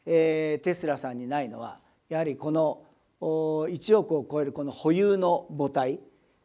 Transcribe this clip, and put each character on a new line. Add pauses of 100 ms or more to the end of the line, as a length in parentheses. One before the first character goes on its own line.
え
ー、
テ
ス
ラ
さ
ん
に
な
い
の
は、 (300)
や
は
り
こ
の、 (380)
お、
一
億
を
超
え
る
こ
の
保
有
の
母
体、 (440)